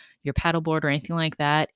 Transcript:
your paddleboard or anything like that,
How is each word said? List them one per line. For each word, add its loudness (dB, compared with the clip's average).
your -4
paddleboard 0
or 0
anything -2
like -2
that, 2